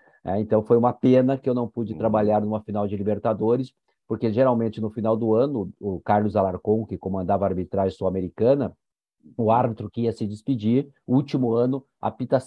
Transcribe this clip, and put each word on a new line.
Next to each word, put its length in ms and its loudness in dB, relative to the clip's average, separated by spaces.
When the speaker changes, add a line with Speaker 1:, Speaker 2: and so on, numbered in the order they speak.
Speaker 1:
É, 160 -2
então 240 2
foi 120 4
uma 160 4
pena 460 4
que 100 -6
eu 60 0
não 140 -2
pude 240 -8
Speaker 2:
Uhum. 60 -10
Speaker 1:
trabalhar 420 2
numa 200 -4
final 280 -4
de 80 -4
Libertadores, 760 -2
porque 240 -2
geralmente 480 0
no 100 -4
final 260 0
do 160 0
ano, 460 0
o 220 -6
Carlos 340 2
Alarcon, 500 0
que 140 -8
comandava 460 -2
a 40 2
arbitragem 480 -2
sul-americana, 760 0
o 160 2
árbitro 360 0
que 140 -6
ia 100 0
se 140 -6
despedir, 640 -2
o 80 0
último 380 0
ano, 340 0
apita-, 460 -2